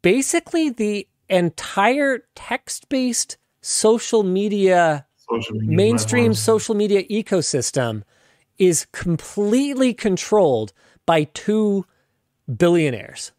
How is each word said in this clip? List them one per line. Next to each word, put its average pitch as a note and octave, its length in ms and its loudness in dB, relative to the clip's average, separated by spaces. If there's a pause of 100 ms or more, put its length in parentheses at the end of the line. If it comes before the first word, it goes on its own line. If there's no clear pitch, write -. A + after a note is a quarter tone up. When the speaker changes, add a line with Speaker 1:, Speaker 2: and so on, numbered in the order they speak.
Speaker 1:
basically D4 680 0
the G#3 360 -4 (220)
entire G#3+ 920 0 (100)
text-based - 1040 -6 (240)
social A3 640 0
media, F#3 800 2 (240)
Speaker 2:
Social A2 260 -6
media A2 220 0
Speaker 1:
mainstream A#3 460 2
Speaker 2:
platforms. A3 160 2
Speaker 1:
social A3 360 0
media G3+ 280 0
ecosystem C#3 1000 -2 (540)
is F3+ 340 2
completely A#3+ 1000 -2
controlled E3+ 800 0 (320)
by E3 180 2
two G#3 640 -2 (720)
billionaires. D#3+ 800 0